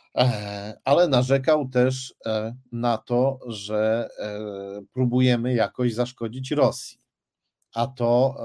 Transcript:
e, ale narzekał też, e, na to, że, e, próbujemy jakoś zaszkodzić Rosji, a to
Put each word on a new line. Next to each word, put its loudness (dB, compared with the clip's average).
e, -2
ale 4
narzekał 2
też, 0
e, -4
na 0
to, 0
że, -2
e, -8
próbujemy 2
jakoś 0
zaszkodzić -6
Rosji, 0
a 0
to 2